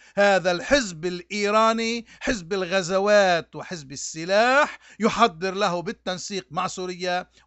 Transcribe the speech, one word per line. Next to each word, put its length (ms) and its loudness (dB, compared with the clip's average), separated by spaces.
هذا 360 4
الحزب 540 0
الإيراني، 1000 0
حزب 340 -4
الغزوات 1040 2
وحزب 360 -14
السلاح، 880 0
يحضر 540 2
له 280 -2
بالتنسيق 680 -8
مع 160 -4
سوريا 640 -4